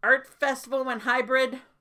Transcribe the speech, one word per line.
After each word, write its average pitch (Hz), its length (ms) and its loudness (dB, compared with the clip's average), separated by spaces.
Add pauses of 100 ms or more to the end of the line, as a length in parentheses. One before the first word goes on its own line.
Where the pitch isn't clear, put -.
Art 262 240 2 (120)
Festival 262 440 -2
went 240 180 -4
hybrid. 254 580 0 (220)